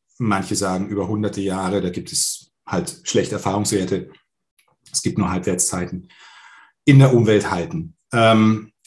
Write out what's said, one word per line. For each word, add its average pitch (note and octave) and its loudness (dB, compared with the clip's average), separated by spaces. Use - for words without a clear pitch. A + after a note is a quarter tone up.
manche G2+ -2
sagen F#2+ -4
über G2+ -4
hunderte G#2 -4
Jahre, F#2+ -2
da F2+ -4
gibt - -10
es - -6
halt - -6
schlechte G#2 -2
Erfahrungswerte, G2 -4
es - -4
gibt - -4
nur F#2 0
Halbwertszeiten, F2+ -4
in C#3 8
der C3 6
Umwelt G#2+ 4
halten. E2 -6
Ähm, A2 4